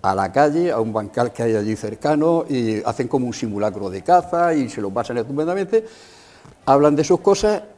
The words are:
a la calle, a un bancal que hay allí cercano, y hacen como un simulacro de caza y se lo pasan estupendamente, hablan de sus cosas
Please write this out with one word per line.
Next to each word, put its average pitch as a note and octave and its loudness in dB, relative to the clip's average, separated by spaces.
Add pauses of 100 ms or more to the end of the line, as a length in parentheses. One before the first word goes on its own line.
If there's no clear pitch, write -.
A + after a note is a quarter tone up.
a F#2+ 0
la F#2+ -2
calle, D3+ 2
a A2+ -2
un A2+ -2
bancal A2 -2
que A#2 -6
hay A2+ 2
allí G#2+ 0
cercano, D3+ 0
y A2+ -2
hacen A#2 -4
como B2+ -2
un A#2 -6
simulacro G#2 -4
de F#2+ -8
caza F3 2
y C3 -2
se - -8
lo G2 -4
pasan A#2 -4
estupendamente, F3+ -2 (800)
hablan D3 6
de D3 2
sus E3+ 2
cosas G3+ 2 (160)